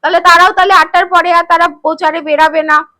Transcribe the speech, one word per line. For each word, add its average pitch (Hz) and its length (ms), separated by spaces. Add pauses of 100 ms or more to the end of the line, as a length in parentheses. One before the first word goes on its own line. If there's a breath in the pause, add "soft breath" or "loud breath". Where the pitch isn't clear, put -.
তাহলে 339 180
তারাও 349 320
তাহলে 381 220
আটটার 349 320
পরে 349 280
আর 339 100
তারা 339 240
প্রচারে 320 540
বেরাবে 311 420
না 302 240 (120)